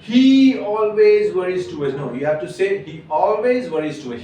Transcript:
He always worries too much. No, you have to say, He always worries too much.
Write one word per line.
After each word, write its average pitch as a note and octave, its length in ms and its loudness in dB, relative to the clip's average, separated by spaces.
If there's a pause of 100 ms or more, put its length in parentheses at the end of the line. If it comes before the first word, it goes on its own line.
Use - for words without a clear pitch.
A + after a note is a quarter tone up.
He C4 560 4
always G#3 760 2
worries F3+ 340 -2
too D#3+ 100 -12
much. C#3 160 -4
No, C3+ 180 -8
you C3 140 -6
have D3+ 140 -2
to E3+ 120 -10
say, G3 300 -2
He D#3+ 280 -16
always G#3+ 600 0
worries D#3 320 -6
too B2+ 80 -12
much. A#2 140 -10